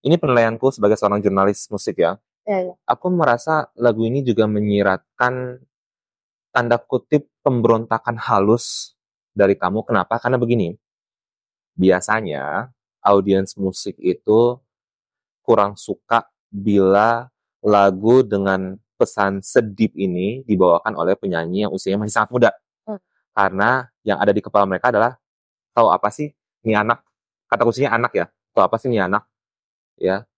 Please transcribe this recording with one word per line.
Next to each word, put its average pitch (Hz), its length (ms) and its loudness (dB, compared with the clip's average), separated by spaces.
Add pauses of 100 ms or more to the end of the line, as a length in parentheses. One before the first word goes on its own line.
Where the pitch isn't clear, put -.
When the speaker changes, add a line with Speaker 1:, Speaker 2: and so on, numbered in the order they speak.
Speaker 1:
ini 151 120 4
penilaianku 120 560 2
sebagai 107 240 2
seorang 104 240 0
jurnalis 98 480 0
musik 98 320 -8
ya. 85 160 0 (320)
Speaker 2:
Iya, 185 240 -4
iya. - 20 -20 (140)
Speaker 1:
Aku - 240 -4
merasa 156 640 0
lagu 113 320 0
ini 135 160 -2
juga 113 240 0
menyiratkan 107 1120 -2 (960)
tanda 120 240 2
kutip - 480 -2 (160)
pemberontakan 117 720 0
halus 110 800 -2 (360)
dari 98 240 2
kamu. 98 280 -4
Kenapa? 110 360 -2
Karena 123 200 -2
begini, 117 320 -2 (1040)
biasanya 90 920 -2 (320)
audiens 98 520 2
musik 98 440 -6
itu 113 580 0 (880)
kurang 104 340 2
suka - 500 -4 (200)
bila 101 800 2 (360)
lagu 104 600 4
dengan 98 520 -2 (220)
pesan 98 480 -2
sedip 107 480 -2
ini 95 500 -4
dibawakan 92 540 0
oleh 87 160 -2
penyanyi 90 540 -4
yang 76 40 -6
usianya 95 300 -4
masih 107 160 -4
sangat 107 160 -2
muda. 120 180 4 (320)
Speaker 2:
Hmm. 208 140 -12 (340)
Speaker 1:
Karena 104 540 0 (160)
yang 101 160 -2
ada 101 160 2
di 104 80 0
kepala 101 240 0
mereka 95 240 -2
adalah, 117 260 0 (560)
"Tahu 117 220 4
apa 104 160 -2
sih 147 240 -8 (320)
ini 110 80 0
anak?" 107 320 -2 (400)
Kata 120 180 -2
kuncinya 117 300 0
anak 117 240 -2
ya. 87 80 -2 (260)
"Tahu 101 140 2
apa 113 160 -2
sih 131 80 -6
ini 117 100 0
anak?" 95 240 -2 (720)
Ya. 95 300 -4 (120)